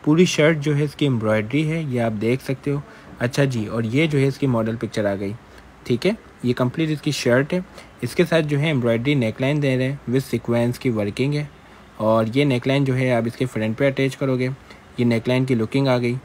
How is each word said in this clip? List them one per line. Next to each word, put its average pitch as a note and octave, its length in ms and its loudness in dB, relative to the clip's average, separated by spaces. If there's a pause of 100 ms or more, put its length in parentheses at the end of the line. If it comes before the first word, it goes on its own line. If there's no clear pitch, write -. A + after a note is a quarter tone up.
पूरी D#3+ 200 6
shirt D#3+ 320 2
जो D3 160 -2
है C#3+ 100 0
इसकी D3 220 -2
embroidery A2 580 0
है, D#3+ 220 -2
ये B2 140 -2
आप A#2 140 0
देख A2 280 -2
सकते C#3 300 -6
हो। C#3+ 100 -4 (380)
अच्छा B2+ 260 0
जी, B2 220 -2
और A2+ 200 -4
ये C#3+ 200 2
जो D3 100 0
है C3+ 100 2
इसकी C#3 200 -2
model A2+ 280 0
picture A2+ 300 -4
आ G2+ 100 0
गई, G2+ 200 -6 (520)
ठीक A#2+ 180 -2
है, G3+ 100 4 (300)
ये B2 80 2
complete C3 360 0
इसकी D3+ 220 -2
shirt C3+ 420 2
है। F#3 100 -2 (400)
इसके C#3+ 220 0
साथ E3 180 2
जो D3 140 0
है D3 120 2
embroidery A#2+ 460 2
neckline C3 440 0
दे C3+ 160 2
रहे C3 120 0
हैं, C#3 180 -6
with C3 180 0
sequence A#2+ 540 -2
की - 140 -2
working A2 420 -2
है, D3 140 -4 (520)
और A2 300 2
ये C3+ 160 2
neckline C3+ 400 2
जो C3 80 0
है B2+ 180 0
आप A#2 160 0
इसके A#2 200 -2
front A2 300 -4
पे C#3 100 2
attach C3+ 280 0
करोगे, B2+ 340 -2 (500)
ये A#2+ 60 2
neckline B2 400 2
की C3 100 2
looking B2+ 320 0
आ B2+ 100 2
गई। A#2+ 280 -2